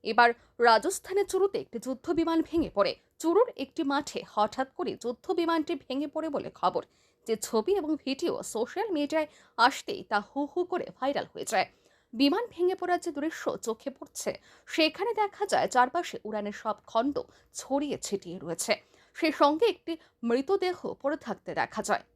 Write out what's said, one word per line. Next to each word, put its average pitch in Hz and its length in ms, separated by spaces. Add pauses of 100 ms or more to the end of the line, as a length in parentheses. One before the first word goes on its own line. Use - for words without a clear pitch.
(100)
এবার 240 180 (400)
রাজস্থানের 381 640
চুরুতে 392 340
একটি - 200
যুদ্ধ 254 200 (140)
বিমান 330 200 (100)
ভেঙে 320 280
পড়ে। 196 160 (280)
চুরুর 370 280 (140)
একটি - 180 (100)
মাঠে 285 280 (140)
হঠাৎ 214 340 (100)
করে 320 140 (120)
যুদ্ধ 233 220 (140)
বিমানটি 330 340 (100)
ভেঙে 277 300
পড়ে 311 220
বলে - 140 (100)
খবর। 180 240 (440)
যে 226 80 (120)
ছবি 220 240 (100)
এবং 302 100 (140)
ভিডিও 269 280 (200)
সোশ্যাল 254 340 (100)
মিডিয়ায় 302 320 (280)
আসতেই - 520
তা 214 80 (120)
হু 277 120 (100)
হু - 80 (120)
করে 359 140 (120)
ভাইরাল 269 360
হয়ে - 180
যায়। 202 160 (520)
বিমান 285 240 (100)
ভেঙে 359 280
পড়ার 359 240
যে 349 140
দৃশ্য 311 240 (240)
চোখে 226 300
পড়ছে, - 340 (440)
সেখানে 330 360 (100)
দেখা 403 300
যায় 175 240
চারপাশে 254 420 (100)
উড়ানের 208 360
সব 214 120 (140)
খণ্ড 262 260 (440)
ছড়িয়ে 277 460
ছিটিয়ে 185 380
রয়েছে। 170 300 (460)
সেই 311 220
সঙ্গে 302 320
একটি - 200 (360)
মৃতদেহ 359 480 (240)
পড়ে 294 240
থাকতে 185 260 (100)
দেখা 127 280
যায়। 202 140 (120)